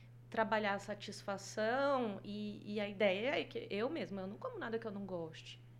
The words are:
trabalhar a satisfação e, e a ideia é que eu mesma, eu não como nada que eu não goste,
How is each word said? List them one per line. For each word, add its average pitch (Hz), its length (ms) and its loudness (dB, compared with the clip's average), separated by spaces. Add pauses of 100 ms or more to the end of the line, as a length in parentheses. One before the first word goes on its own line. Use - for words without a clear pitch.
(300)
trabalhar 214 460 4
a 196 40 -2
satisfação 214 1400 2
e, 208 420 -6
e 208 140 -2
a 202 80 2
ideia 208 520 4
é 285 40 2
que - 260 -4
eu 214 200 2
mesma, 196 320 -2
eu 185 60 -4
não 208 100 -8
como 494 200 -4
nada 226 220 -2
que 226 80 -4
eu 214 40 -2
não 202 140 -4
goste, 170 540 -6 (200)